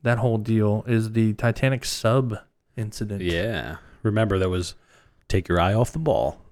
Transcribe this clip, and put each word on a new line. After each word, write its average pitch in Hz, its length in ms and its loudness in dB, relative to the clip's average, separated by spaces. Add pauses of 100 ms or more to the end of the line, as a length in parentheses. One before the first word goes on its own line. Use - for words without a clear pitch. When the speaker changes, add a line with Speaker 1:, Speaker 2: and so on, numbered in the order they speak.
Speaker 1:
that 120 160 2
whole 113 200 0
deal 107 500 2
is 110 240 0
the 110 220 2
Titanic 123 500 -2
sub 117 520 0 (400)
incident. 104 460 -6
Speaker 2:
Yeah. 85 540 -2 (260)
Remember, 104 360 2
there 92 120 2
was, 90 240 -4 (540)
"Take 95 200 0
your 87 120 4
eye 92 120 4
off 120 200 2
the 160 80 -6
ball." 69 400 0 (120)